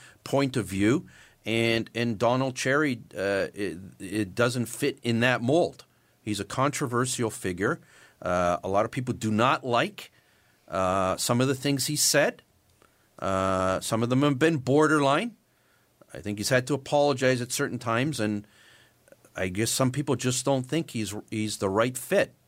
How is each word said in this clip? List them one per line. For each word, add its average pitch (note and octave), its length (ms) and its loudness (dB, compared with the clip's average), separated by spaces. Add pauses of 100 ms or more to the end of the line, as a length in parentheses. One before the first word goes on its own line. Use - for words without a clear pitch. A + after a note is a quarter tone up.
(240)
point C3+ 340 -2
of G#2 80 -2
view, G2+ 420 0 (360)
and, A2+ 520 0
and A#2 240 -2
Donald B2+ 360 2
Cherry, C3+ 440 0 (180)
uh, G2 380 0
it, F#2 240 -4 (200)
it G2 360 -4
doesn't A#2+ 320 0
fit - 340 -4
in A2+ 200 0
that B2 200 2
mold. C#3+ 440 0 (360)
He's G#2 180 -4
a G2 60 -6
controversial B2 840 -2
figure. G2 480 -2 (420)
Uh, F2+ 420 2
a F#2 40 -6
lot G2 180 2
of - 60 -8
people B2 240 -4
do G#2+ 160 -2
not B2+ 340 4
like C3 460 -2 (560)
uh, F#2 500 0
some A#2+ 240 0
of C3 60 2
the C#3 80 0
things C#3 320 -2
he D3+ 80 -4
said, D3+ 460 2 (760)
uh, F#2+ 600 0
some A2+ 240 -2
of A#2 60 0
them B2+ 120 2
have C#3+ 160 2
been D#3+ 200 2
borderline. D3 800 2 (800)
I C2 60 -12
think G2+ 180 -6
he's G2+ 120 -4
had B2+ 180 2
to D3 60 -4
apologize C3 680 2
at B2 100 -8
certain B2 280 -4
times, A#2 400 -2
and G#2+ 260 -2 (920)
I F#2+ 140 -2
guess G#2 220 -2
some C3 200 2
people C#3 240 -2
just B2+ 300 -2
don't C3+ 200 0
think D#3 260 -4
he's, G#2 220 -4 (160)
he's G#2+ 280 -4
the G2+ 120 0
right A#2 280 2
fit - 360 0 (140)